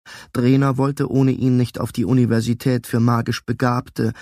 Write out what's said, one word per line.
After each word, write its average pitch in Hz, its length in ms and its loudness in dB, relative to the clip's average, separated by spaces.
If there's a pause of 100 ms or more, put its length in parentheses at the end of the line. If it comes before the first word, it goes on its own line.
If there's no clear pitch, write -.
(320)
Drena 135 440 2
wollte 139 340 -2
ohne 131 220 2
ihn 127 240 0
nicht 123 240 -2
auf 117 120 -6
die 120 120 -4
Universität 117 840 0
für 120 140 -2
magisch 117 440 0
Begabte, 120 760 -2